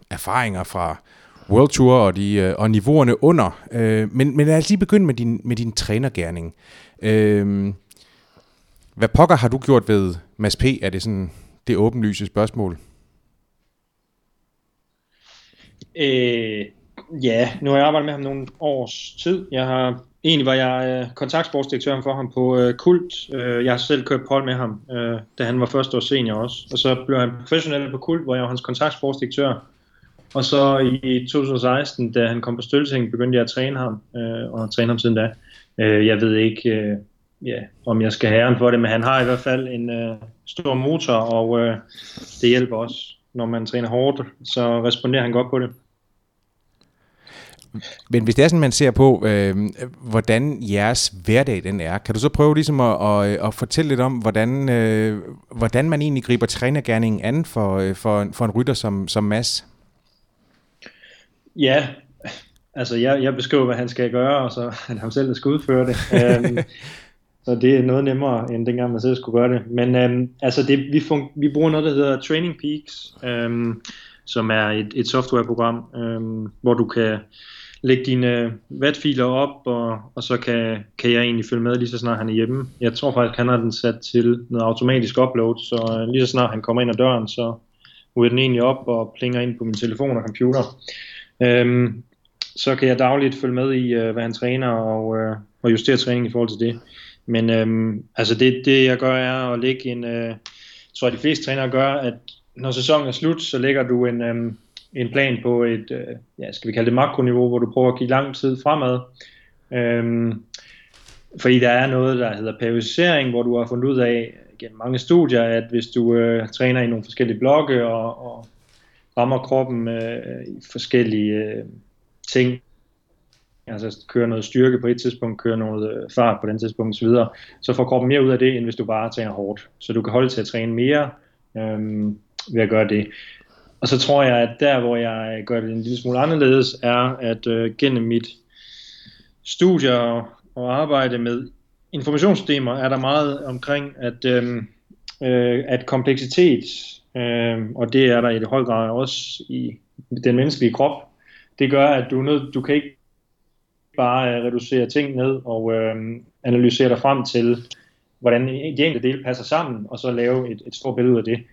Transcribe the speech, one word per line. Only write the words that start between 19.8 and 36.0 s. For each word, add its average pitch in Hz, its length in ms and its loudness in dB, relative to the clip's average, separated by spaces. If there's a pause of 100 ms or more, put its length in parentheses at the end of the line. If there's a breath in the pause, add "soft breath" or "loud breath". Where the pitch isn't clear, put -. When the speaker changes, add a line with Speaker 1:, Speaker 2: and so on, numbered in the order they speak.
Speaker 2:
egentlig 151 220 2
var 131 80 2
jeg, 127 480 -2
øh, 127 120 -10
kontaktsportsdirektøren 139 880 -4
for 135 120 -4
ham 127 200 -8
på, 127 240 2
øh, 123 160 2
Kult. 175 400 2 (180)
Øh, 123 320 -4
jeg 127 80 2
har 123 60 0
selv 139 260 -2
kørt 131 160 -2
på 131 140 -12
hold 135 100 0
med 127 100 -2
ham, 117 260 -6 (100)
øh, 117 300 -4 (180)
da 127 60 -2
han 123 160 0
var 120 60 2
første 131 300 -2
års 117 80 -2
senior 120 320 0
også. 120 360 -8
Og 127 60 -2
så 127 180 2 (100)
blev 135 120 2
han 120 120 0 (100)
professionel 143 500 -2
på 131 80 -8
Kult, 165 260 -4
hvor 127 100 -2
jeg 127 80 -2
var 123 60 -4
hans 123 120 -6
kontaktsportsdirektør. 139 1040 -4 (680)
Og 135 100 0
så 139 340 4 (240)
i 127 300 -2
to 151 60 0
tusind 135 160 0
og 120 60 -2
seksten, 127 520 -2
da 117 140 2
han 117 140 -2
kom 120 160 -6
på 120 60 -10
Stølting, 135 480 -2
begyndte 123 260 0
jeg 120 80 4
at 117 60 -4
træne 131 280 -4
ham, 110 220 -6 (160)
øh, 117 360 -8
og 113 80 -6
har 110 60 -4
trænet 117 220 0
ham 117 100 0
siden 117 180 2
da. 113 140 0 (500 soft breath)
Øh, 107 260 4